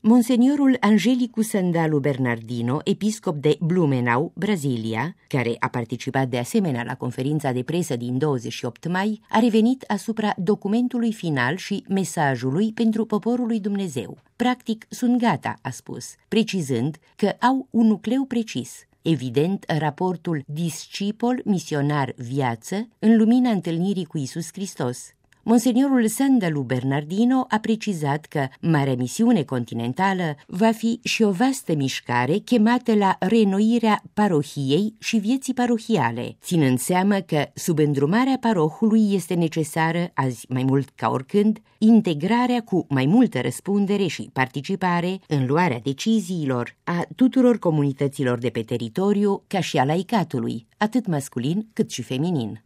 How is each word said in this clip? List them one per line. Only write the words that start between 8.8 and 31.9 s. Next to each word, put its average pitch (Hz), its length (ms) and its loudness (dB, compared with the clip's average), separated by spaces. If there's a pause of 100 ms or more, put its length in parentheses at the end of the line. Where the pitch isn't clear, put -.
mai, 196 420 -2
a 214 100 2
revenit 226 480 2
asupra 214 500 -4
documentului 214 760 -2
final 143 420 -2
și 190 320 -6
mesajului 160 880 -2
pentru 220 320 0
poporul 233 420 -2
lui 226 120 -2
Dumnezeu. 190 580 -6 (180)
„Practic, 240 540 -2
sunt 247 280 0
gata”, 208 440 0
a - 80 -8
spus, - 440 -14 (140)
precizând 156 680 0 (180)
că 202 120 0
au 262 420 0
un 226 180 4
nucleu 226 380 0
precis. 226 460 -6 (300)
Evident, 147 640 -2
raportul 160 800 -2
discipol-misionar-viață 151 2500 -4 (120)
în 220 180 6
lumina 240 320 4
întâlnirii 180 560 -2
cu - 120 -10
Iisus 135 340 -6
Hristos. 151 600 -8 (320)
Monseniorul 247 640 2
Sandalu 220 540 2
Bernardino 151 840 0
a 214 120 0
precizat 170 680 -2
că 139 220 -4 (140)
marea 143 340 2
misiune 175 480 0
continentală 139 920 -2 (120)
va 220 240 2
fi 226 300 -2
și - 220 0
o 202 80 4
vastă 208 440 0
mișcare 131 600 0